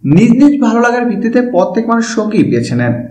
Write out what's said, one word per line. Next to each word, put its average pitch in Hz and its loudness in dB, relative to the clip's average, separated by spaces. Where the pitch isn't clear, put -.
নিজ 185 4
নিজ 285 4
ভালো 226 0
লাগার 240 0
ভিত্তিতে 233 -2
প্রত্যেক 190 -2
মানুষ 233 0
সঙ্গী 214 -2
বেছে 120 -2
নেন। 120 -2